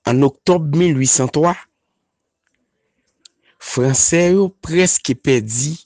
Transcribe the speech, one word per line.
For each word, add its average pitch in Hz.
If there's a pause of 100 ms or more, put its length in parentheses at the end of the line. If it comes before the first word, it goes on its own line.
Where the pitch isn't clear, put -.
An 123
oktòb 156
mil 170
wit 131
san 127
twa, 165 (2000)
Fransè 170
yo 196 (100)
prèske 170
pèdi 123 (140)